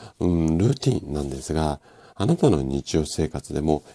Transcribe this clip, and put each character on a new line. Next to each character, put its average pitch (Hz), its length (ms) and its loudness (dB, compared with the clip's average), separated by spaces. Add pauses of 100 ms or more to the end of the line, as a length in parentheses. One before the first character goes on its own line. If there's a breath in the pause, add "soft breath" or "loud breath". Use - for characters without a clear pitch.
(200 loud breath)
う 87 80 0
ん、 82 300 2
ル 107 140 4
ー - 60 -2
テ - 140 0
ィ - 180 -4
ン 71 40 -6
な 73 80 -4
ん 71 80 -6
で 67 120 -8
す - 120 -6
が、 76 260 0 (420 loud breath)
あ 98 40 2
な 165 100 4
た 156 140 4
の 78 120 4
日 67 360 -2
常 78 80 2
生 78 240 -2
活 - 240 -10
で 76 80 -2
も 76 220 0 (120)